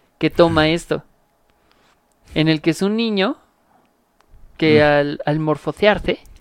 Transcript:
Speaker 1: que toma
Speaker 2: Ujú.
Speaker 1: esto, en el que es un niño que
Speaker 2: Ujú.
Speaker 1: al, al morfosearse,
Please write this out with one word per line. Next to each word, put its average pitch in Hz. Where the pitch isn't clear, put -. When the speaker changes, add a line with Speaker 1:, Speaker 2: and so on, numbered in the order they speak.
Speaker 1:
que 156
toma 165
Speaker 2:
Ujú. 156
Speaker 1:
esto, -
en 160
el 156
que 165
es 156
un 208
niño 220
que 156
Speaker 2:
Ujú. 151
Speaker 1:
al, 147
al 151
morfosearse, 156